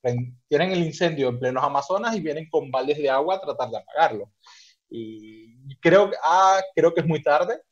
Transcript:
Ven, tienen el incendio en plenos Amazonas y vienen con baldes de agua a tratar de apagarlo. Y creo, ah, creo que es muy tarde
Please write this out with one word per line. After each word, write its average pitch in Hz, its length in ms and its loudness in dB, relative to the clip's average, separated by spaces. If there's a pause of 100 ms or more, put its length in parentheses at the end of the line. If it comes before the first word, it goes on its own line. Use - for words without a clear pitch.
Ven, 123 460 -4
tienen 160 220 2
el 180 120 0
incendio 156 460 0
en 120 100 -4
plenos 127 240 -2
Amazonas 185 540 -2
y 190 40 -4
vienen 156 280 -8
con 143 220 -2
baldes 131 260 -2
de 143 140 0
agua 151 240 0
a 190 80 -6
tratar 127 260 -6
de 113 80 -8
apagarlo. 120 560 -2 (560)
Y 113 920 -18
creo, 190 300 4 (140)
ah, 190 380 4 (120)
creo 165 200 2
que 165 80 0
es 147 40 -2
muy 156 160 -2
tarde 180 380 2 (120)